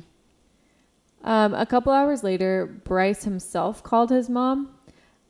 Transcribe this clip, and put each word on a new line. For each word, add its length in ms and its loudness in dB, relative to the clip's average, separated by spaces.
Um, 260 2
a 120 -2
couple 260 2
hours 320 2
later, 600 -2
Bryce 400 0
himself 580 -4
called 280 2
his 180 2
mom. 400 -2